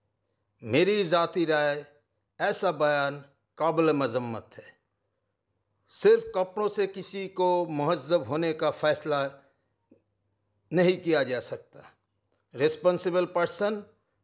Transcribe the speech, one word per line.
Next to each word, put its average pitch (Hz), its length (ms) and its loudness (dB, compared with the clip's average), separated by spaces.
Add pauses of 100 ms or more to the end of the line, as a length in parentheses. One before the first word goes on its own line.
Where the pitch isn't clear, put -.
(640)
मेरी 180 400 2
ज़ाती 170 420 0
राय, 147 400 0 (560)
ऐसा 170 300 0
बयान 143 540 0 (320)
काबिल 160 280 2
मजम्मत 123 720 0
है। - 220 -20 (1120)
सिर्फ 226 460 2
कपड़ों 196 340 -2
से 202 180 -2
किसी 190 400 -10
को 180 380 0
मुहज्जब 151 640 -2
होने 160 260 -2
का 156 180 -2
फ़ैसला 143 600 -2 (1400)
नहीं 180 240 4
किया 156 260 0
जा 123 160 -4
सकता। - 480 -12 (680)
रिस्पॉन्सिबल 175 680 0
पर्सन 202 580 -2 (400)